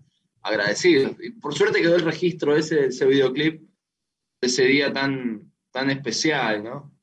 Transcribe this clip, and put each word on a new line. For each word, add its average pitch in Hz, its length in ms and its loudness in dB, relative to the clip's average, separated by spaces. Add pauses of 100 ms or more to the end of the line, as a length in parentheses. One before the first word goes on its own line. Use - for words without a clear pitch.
(420)
agradecidos. 110 800 0
Y 120 100 -12
por 147 220 -10
suerte 202 280 0
quedó 170 160 4
el 160 80 0
registro 160 500 0
ese, 151 320 0
ese 127 180 -2
videoclip, 139 560 2 (800)
de 123 60 0
ese 127 160 2
día 135 300 2
tan, 131 580 -4 (200)
tan 131 180 -2
especial, 127 720 -2
¿no? 143 400 -14